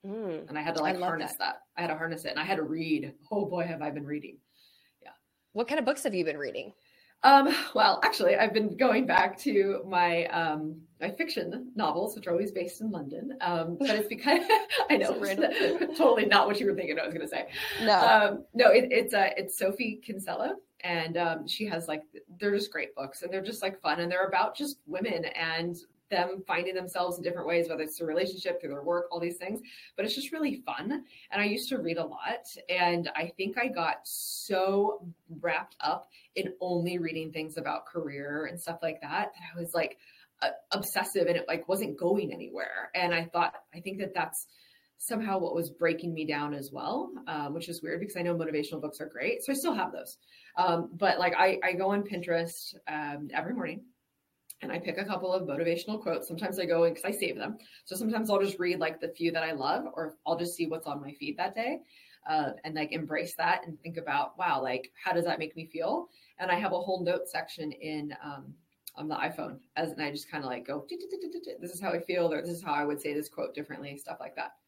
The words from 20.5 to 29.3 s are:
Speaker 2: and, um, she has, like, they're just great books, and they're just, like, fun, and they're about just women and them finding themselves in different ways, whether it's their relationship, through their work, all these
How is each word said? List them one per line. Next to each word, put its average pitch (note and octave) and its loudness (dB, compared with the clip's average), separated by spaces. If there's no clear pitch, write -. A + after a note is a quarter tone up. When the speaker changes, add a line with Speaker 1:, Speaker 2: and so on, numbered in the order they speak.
Speaker 2:
and, E3 -2
um, E3 0
she - -2
has, E3+ -4
like, D#3 -4
they're G3+ 2
just G#3 0
great - -6
books, C#3 -8
and F3 -6
they're F#3+ -2
just, G#3+ -6
like, G3 -4
fun, D#3 2
and E3+ 0
they're F#3 2
about G3 2
just C#4+ -6
women F3 -2
and E3 -2
them F#3 0
finding F3+ -2
themselves F3+ -2
in E3+ -10
different F3 -2
ways, E3+ 4
whether D#3 -4
it's D3+ -6
their E3+ -4
relationship, F3+ 0
through - -6
their C#3+ -6
work, F3 0
all E3+ -4
these E3+ -2